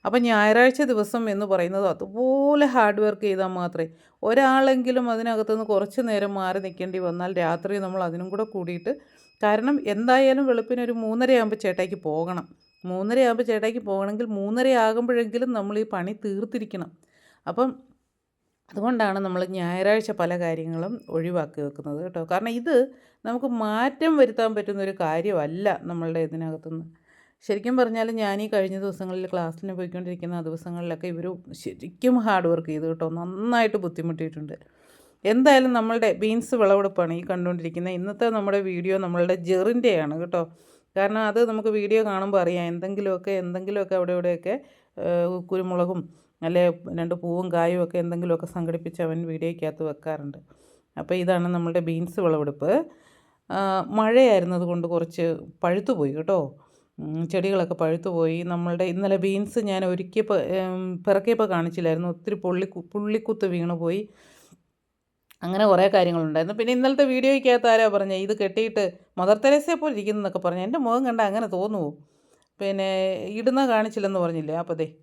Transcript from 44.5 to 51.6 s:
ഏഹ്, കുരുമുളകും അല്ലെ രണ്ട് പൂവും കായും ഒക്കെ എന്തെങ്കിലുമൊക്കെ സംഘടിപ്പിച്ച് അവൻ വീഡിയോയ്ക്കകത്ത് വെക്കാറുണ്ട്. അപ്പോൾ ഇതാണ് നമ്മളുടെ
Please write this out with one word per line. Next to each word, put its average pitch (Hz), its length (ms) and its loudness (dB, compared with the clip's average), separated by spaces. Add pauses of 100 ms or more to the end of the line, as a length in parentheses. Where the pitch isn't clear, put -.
ഏഹ്, 175 500 -2
കുരുമുളകും 180 520 -2 (420)
അല്ലെ 175 200 2 (320)
രണ്ട് 170 220 -2
പൂവും 175 340 -4
കായും 170 320 2
ഒക്കെ 175 180 -2
എന്തെങ്കിലുമൊക്കെ 170 480 -2
സംഘടിപ്പിച്ച് 165 540 -6
അവൻ 160 240 -2
വീഡിയോയ്ക്കകത്ത് 160 580 -6
വെക്കാറുണ്ട്. 151 540 -8 (600)
അപ്പോൾ 156 180 -2
ഇതാണ് 180 340 2
നമ്മളുടെ 170 320 0